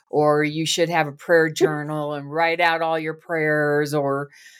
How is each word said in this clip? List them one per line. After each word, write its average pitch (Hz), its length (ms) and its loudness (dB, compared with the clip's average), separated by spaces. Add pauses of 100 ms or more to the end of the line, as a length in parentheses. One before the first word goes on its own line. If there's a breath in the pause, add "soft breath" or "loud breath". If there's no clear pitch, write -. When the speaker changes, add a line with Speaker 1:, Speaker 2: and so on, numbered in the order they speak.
Speaker 1:
or 151 340 2
you 151 220 -2
should 165 240 0
have 165 180 0
a 143 60 -10
prayer 160 380 2
Speaker 2:
<laughs> - 20 -8
Speaker 1:
journal 151 600 -2
and 143 180 -10
write 165 280 0
out 165 200 2
all 165 180 0
your 156 140 -6
prayers, 151 800 0
or, 143 380 -2 (300 loud breath)